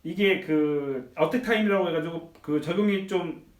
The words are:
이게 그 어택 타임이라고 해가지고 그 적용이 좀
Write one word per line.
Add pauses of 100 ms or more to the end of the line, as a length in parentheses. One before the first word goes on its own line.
이게
그
어택
타임이라고
해가지고
그
적용이
좀 (160)